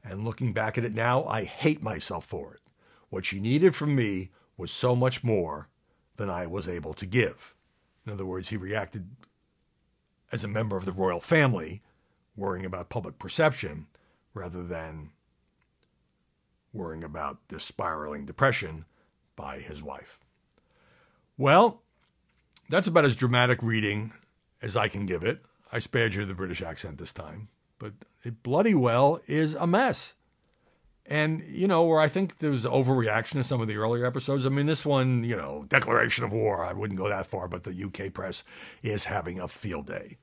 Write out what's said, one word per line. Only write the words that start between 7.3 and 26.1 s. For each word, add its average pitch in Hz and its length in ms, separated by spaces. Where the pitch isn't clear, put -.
In 104 80
other 95 120
words, 92 220
he 110 80
reacted 98 600
as 98 140
a - 20
member 104 300
of 92 80
the 95 80
royal 92 260
family, 107 640
worrying 95 280
about 92 220
public - 320
perception 87 680
rather 90 300
than 80 480
worrying 82 320
about 73 460
this 78 140
spiraling 76 640
depression 82 600
by 69 240
his 76 240
wife. 67 360
Well, 170 460
that's 180 180
about 160 180
as 123 100
dramatic 123 460
reading 110 520
as 107 160
I 104 100
can 101 180
give 90 180
it. 131 220
I 120 80
spared 113 360